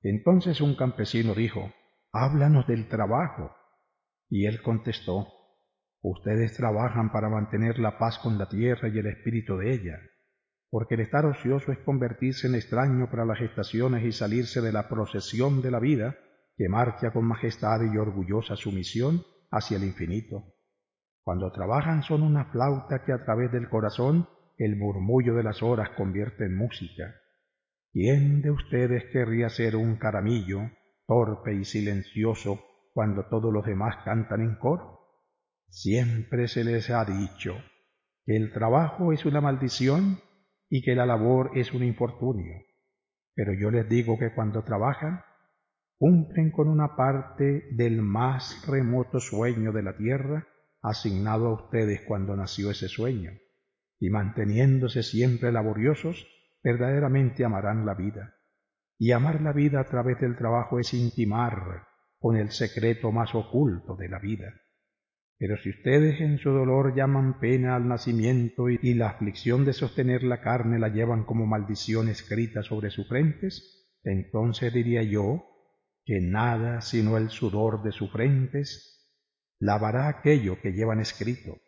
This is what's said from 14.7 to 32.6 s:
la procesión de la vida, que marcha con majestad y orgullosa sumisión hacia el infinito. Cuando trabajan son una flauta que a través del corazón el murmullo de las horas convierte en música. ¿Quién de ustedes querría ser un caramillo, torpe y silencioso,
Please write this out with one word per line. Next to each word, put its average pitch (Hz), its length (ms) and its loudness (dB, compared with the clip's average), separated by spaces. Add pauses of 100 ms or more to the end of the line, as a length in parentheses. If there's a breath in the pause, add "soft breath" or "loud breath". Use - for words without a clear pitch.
la 107 180 -2
procesión 117 760 -2
de 127 100 0
la 117 80 0
vida, 127 360 0 (400)
que 98 120 0
marcha 117 440 0
con 113 120 0
majestad 113 580 0
y 107 160 0
orgullosa 101 560 -2
sumisión 113 680 -2 (260)
hacia 107 280 -2
el 98 60 -2
infinito. 95 600 -6 (800)
Cuando 90 260 -2
trabajan 147 540 0
son 151 180 0
una 147 240 2
flauta 135 580 -2
que 139 80 -2
a 123 120 -4
través 117 260 0
del 120 180 -4
corazón 123 600 2 (300)
el 107 180 0
murmullo 104 580 2
de 120 80 2
las 107 180 -2
horas 113 360 0
convierte 104 480 -4
en 92 100 -2
música. 95 640 -6 (760)
¿Quién 143 500 4
de 147 100 2
ustedes 123 600 0
querría 117 360 2
ser 113 260 0
un 110 220 0
caramillo, 104 760 -2 (360)
torpe 110 460 0
y 98 120 -2
silencioso, 104 960 -2 (340)